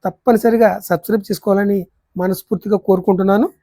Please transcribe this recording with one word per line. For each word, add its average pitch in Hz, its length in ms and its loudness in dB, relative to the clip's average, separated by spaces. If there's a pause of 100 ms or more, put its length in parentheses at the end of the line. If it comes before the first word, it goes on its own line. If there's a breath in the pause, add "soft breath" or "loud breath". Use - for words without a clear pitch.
తప్పనిసరిగా 226 640 2 (180)
సబ్స్క్రైబ్ 196 400 -2
చేసుకోవాలని 202 520 -2 (360)
మనస్ఫూర్తిగా 185 640 -4 (100)
కోరుకుంటున్నాను. 190 600 2 (140)